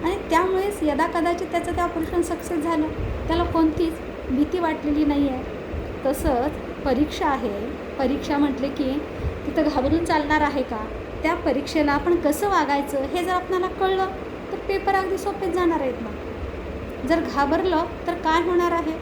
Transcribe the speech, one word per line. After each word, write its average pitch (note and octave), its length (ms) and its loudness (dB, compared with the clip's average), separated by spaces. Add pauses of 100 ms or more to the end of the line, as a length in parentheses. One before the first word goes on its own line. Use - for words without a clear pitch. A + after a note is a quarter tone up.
आणि F4+ 140 0 (120)
त्यामुळेच F#4+ 540 2
यदा D4+ 240 2
कदाचित E4+ 400 0
त्याचं E4+ 280 -2
ते F4 60 0
ऑपरेशन E4+ 400 0
सक्सेस E4 420 -2
झालं, D#4 240 0 (400)
त्याला E4+ 160 2
कोणतीच E4 500 2 (360)
भीती D4+ 300 2
वाटलेली D4+ 460 0
नाही C#4+ 240 2
आहे. B3+ 140 -4 (640)
तसंच C#4 800 0
परीक्षा D4 420 2
आहे, B3 260 0 (460)
परीक्षा C#4 380 0
म्हटले C#4 300 2
की C4 240 -2 (560)
तिथं D4+ 220 2
घाबरून D4 360 2
चालणार D4+ 360 2
आहे C#4 220 2
का? A3 220 -4 (380)
त्या D#4+ 120 2
परीक्षेला C#4+ 560 2
आपण D4+ 240 4
कसं E4+ 340 2
वागायचं C#4+ 540 2
हे F4 200 0
जर F#4 80 0
आपल्याला F4+ 360 0 (120)
कळलं F#4+ 260 2 (460)
तर G4 60 -6 (100)
पेपर G4 280 0
अगदी F#4+ 220 0
सोपेच D#4 360 -2
जाणार E4+ 280 2
आहेत B3 200 -2
ना. A3 80 -6 (1000)
जर E4 120 4
घाबरलं D#4+ 680 2 (220)
तर E4+ 60 -2
काय D#4+ 280 2
होणार F4 300 4
आहे? E4 200 0 (100)